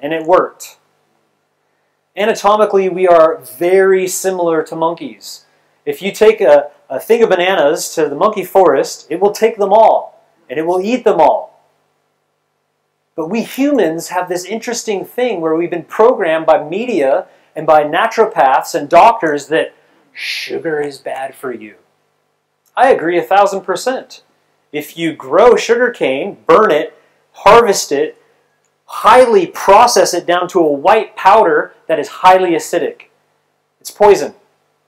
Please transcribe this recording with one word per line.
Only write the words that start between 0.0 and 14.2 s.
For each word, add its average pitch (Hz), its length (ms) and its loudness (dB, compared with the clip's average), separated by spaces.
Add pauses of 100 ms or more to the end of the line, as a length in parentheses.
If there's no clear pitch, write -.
and 143 120 -8
it 160 120 -6
worked. - 540 -2 (1400)
Anatomically, 202 720 0
we 185 180 -2
are 165 300 4
very 190 720 0
similar 175 560 -4
to - 100 -14
monkeys. 160 720 -8 (400)
If 147 180 -8
you 196 80 -6
take 214 300 2
a, 147 300 4 (180)
a 135 100 -8
thing 233 240 0
of 214 60 4
bananas 175 680 -2
to 156 140 -2
the 139 80 -10
monkey 190 280 -2
forest, - 640 0
it 165 100 -6
will 202 100 2
take 220 280 -2
them 196 140 -2
all, - 520 2 (260)
and 131 80 -8
it 160 80 -4
will 180 140 -2
eat 240 240 -4
them 185 160 2
all. 127 400 0 (1500)
But 160 140 -8
we 220 140 -4
humans 220 680 -2
have 180 200 -6